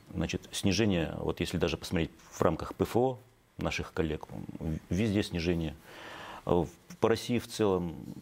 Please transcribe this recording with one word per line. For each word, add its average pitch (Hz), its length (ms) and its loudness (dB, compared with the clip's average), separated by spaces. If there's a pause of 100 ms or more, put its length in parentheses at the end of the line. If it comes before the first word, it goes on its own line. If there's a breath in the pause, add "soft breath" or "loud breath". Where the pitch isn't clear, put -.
(140)
значит, 85 380 -4
снижение, 90 680 2
вот 78 220 -2
если 87 180 0
даже 80 180 2
посмотреть 85 360 0 (180)
в - 120 -2
рамках - 340 2
П 95 80 4
Ф - 120 0
О 127 220 2 (400)
наших - 340 -2
коллег, 78 360 -2
в-, 78 500 -6 (100)
везде 101 340 2
снижение. 85 540 0 (680 loud breath)
Э, - 60 4
в-, - 480 -2
по 107 100 6
России 113 280 2
в - 80 -6
целом 87 760 0